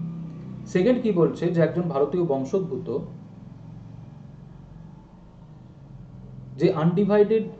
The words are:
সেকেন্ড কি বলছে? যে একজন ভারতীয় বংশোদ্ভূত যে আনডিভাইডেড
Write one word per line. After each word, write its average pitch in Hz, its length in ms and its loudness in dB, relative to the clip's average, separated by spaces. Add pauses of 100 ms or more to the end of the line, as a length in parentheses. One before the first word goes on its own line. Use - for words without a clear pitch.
(680)
সেকেন্ড 208 360 4
কি 214 100 2
বলছে? 170 420 2
যে 165 60 4
একজন 170 220 4
ভারতীয় 175 420 2
বংশোদ্ভূত 135 760 -2 (3500)
যে 180 160 4
আনডিভাইডেড 202 760 4 (120)